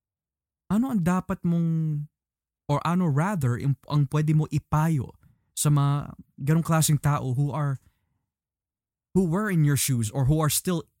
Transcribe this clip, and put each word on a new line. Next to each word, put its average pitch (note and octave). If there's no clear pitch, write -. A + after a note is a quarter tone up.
Ano A#3
ang G#3+
dapat F#3
mong, E3
or C#3+
ano F3
rather, D3
im-, C#3
ang D3
pwede D3+
mo D#3
ipayo D3+
sa -
mga C#3+
ganong D#3
klaseng D#3+
tao C3
who C#3+
are, C#3+
who F#3
were G3
in D#3
your C#3+
shoes A#2
or C#3
who D#3
are D#3
still E3+